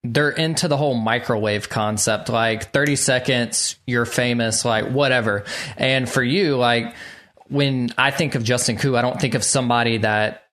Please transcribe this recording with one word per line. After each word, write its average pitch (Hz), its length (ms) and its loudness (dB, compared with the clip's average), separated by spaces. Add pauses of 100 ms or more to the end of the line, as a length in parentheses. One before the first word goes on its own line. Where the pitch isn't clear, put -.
they're 139 260 0
into 160 380 -2
the 147 80 2
whole 139 180 0
microwave 110 720 0
concept, 107 600 0
like, 113 440 0
thirty 143 220 2
seconds, 127 880 0
you're 120 220 0
famous, 120 580 0
like, 113 260 2
whatever. 123 540 2 (320)
And 131 320 0
for 131 140 0
you, 147 340 2
like, 117 380 0 (540)
when 135 500 0
I 135 140 2
think 143 240 -2
of 117 80 -2
Justin 120 340 0
Koo, 131 180 0
I 120 60 2
don't 127 180 -2
think 123 140 0
of 123 80 0
somebody 120 560 2
that 107 540 0